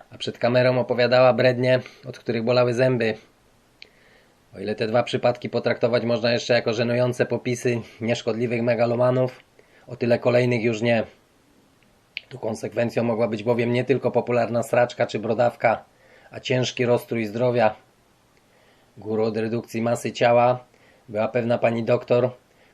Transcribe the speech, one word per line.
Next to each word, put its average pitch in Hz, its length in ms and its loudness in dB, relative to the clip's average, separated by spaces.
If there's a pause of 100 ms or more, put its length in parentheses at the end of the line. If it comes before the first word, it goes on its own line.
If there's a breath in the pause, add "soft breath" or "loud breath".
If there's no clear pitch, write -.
(100)
a - 80 -20
przed - 200 -8
kamerą 123 400 2
opowiadała 123 540 4
brednie, 127 480 2 (260 loud breath)
od 127 120 -14
których 117 260 -4
bolały 123 300 2
zęby. 117 400 0 (1400 loud breath)
O - 20 -14
ile 104 160 -6
te 113 120 -4
dwa 120 160 2
przypadki 120 460 -2
potraktować 117 560 0
można 117 280 0
jeszcze 120 220 0
jako 117 180 0
żenujące 120 540 0
popisy 120 540 -2 (200 loud breath)
nieszkodliwych 113 640 -2
megalomanów, 123 800 0 (460 soft breath)
o 123 100 -14
tyle 120 220 0
kolejnych 123 440 2
już 113 200 -2
nie. 117 220 2 (1200)
Tu 127 100 -16
konsekwencją 113 640 -4
mogła 117 240 -2
być 107 140 -6
bowiem 120 300 0
nie 123 120 0
tylko 123 260 0
popularna 117 520 -2
sraczka 120 440 0
czy 117 120 -6
brodawka, 117 640 0 (460 soft breath)
a 110 100 -16
ciężki 127 460 -2
rozstrój 117 400 0
zdrowia. 117 480 0 (1200 soft breath)
Guru 107 280 -4
od 110 120 -4
redukcji 113 460 -4
masy 117 300 -2
ciała 123 520 4 (440 soft breath)
była 107 200 -2
pewna 120 300 -2
pani 117 260 0
doktor, 123 460 2 (440 soft breath)